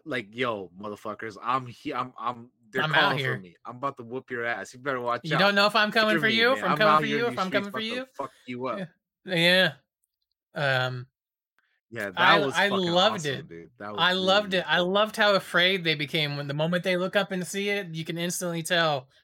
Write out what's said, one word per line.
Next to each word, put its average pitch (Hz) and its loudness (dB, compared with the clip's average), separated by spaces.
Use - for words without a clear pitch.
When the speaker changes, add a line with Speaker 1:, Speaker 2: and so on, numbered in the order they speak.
Speaker 1:
like, 120 -8
"Yo, 110 -4
motherfuckers, 104 -10
I'm 127 -2
he-, 135 -10
I'm, 127 -6
I'm, 117 -8
they're 131 -2
Speaker 2:
I'm 151 0
out 147 4
Speaker 1:
calling 196 2
for 139 -2
Speaker 2:
here. 127 -2
Speaker 1:
me. 87 -20
I'm 117 -14
about 135 -6
to 123 -14
whoop 120 -10
your 120 -4
ass. 110 -6
You 127 -20
better 127 -4
watch 120 -2
Speaker 2:
You 156 -2
Speaker 1:
out. 156 2
Speaker 2:
don't 202 4
know 202 6
if 208 2
I'm 214 2
coming 214 2
Speaker 1:
Hear 214 2
Speaker 2:
for 220 2
Speaker 1:
me, 220 2
Speaker 2:
you, 233 4
if - 0
Speaker 1:
man. 208 -2
Speaker 2:
I'm 160 2
Speaker 1:
I'm 147 2
Speaker 2:
coming 156 6
Speaker 1:
out 156 6
Speaker 2:
for - 0
Speaker 1:
here 214 -2
in 220 0
Speaker 2:
you, 240 0
if - -2
Speaker 1:
these 233 -4
Speaker 2:
I'm 190 -2
Speaker 1:
streets 196 -2
Speaker 2:
coming 202 -12
for 202 -8
Speaker 1:
about 220 -6
to 240 -6
Speaker 2:
you. 254 -8
Speaker 1:
fuck - -8
you 131 -8
up." 170 -6
Speaker 2:
Yeah. 180 2
Yeah. 131 0
Um, 127 -10
Speaker 1:
Yeah, 110 -6
that 92 -10
Speaker 2:
I, 180 6
Speaker 1:
was 135 0
Speaker 2:
I 196 4
Speaker 1:
fucking 190 0
Speaker 2:
loved 185 4
Speaker 1:
awesome, 151 -4
Speaker 2:
it. - -16
Speaker 1:
dude. 82 -16
That 104 -12
was 104 -4
Speaker 2:
I 170 4
Speaker 1:
really, 190 0
Speaker 2:
loved 196 2
Speaker 1:
really 185 2
Speaker 2:
it. 165 -2
I 160 2
Speaker 1:
cool. 180 0
Speaker 2:
loved 214 0
how 208 4
afraid 180 2
they 160 2
became 147 -2
when 143 -6
the 143 -4
moment 170 0
they 185 2
look 185 -2
up 202 0
and 180 -4
see 202 -4
it, 202 -4
you 160 -6
can 165 -6
instantly 170 -4
tell 160 0